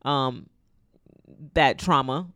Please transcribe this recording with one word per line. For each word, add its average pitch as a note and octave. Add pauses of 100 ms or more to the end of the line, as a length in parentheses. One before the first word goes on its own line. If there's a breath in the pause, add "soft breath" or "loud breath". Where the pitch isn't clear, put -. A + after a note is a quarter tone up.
um, C3+ (1080)
that D3
trauma, D3+